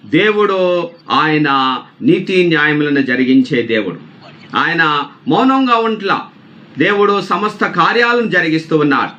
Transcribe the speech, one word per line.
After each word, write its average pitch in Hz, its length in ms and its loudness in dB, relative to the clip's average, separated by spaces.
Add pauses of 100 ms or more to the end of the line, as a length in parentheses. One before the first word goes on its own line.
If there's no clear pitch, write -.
దేవుడు 185 800 0 (220)
ఆయన 139 640 0 (260)
నీతి 180 440 2
న్యాయములను 147 560 2
జరిగించే 127 600 2
దేవుడు. 101 480 -4 (460)
ఆయన 151 460 0 (260)
మౌనంగా 254 480 2
ఉంట్లా, 196 440 -2 (580)
దేవుడు 202 420 2
సమస్త 202 460 -4
కార్యాలను 220 640 0
జరిగిస్తూ 160 480 0
ఉన్నాడు. 131 400 0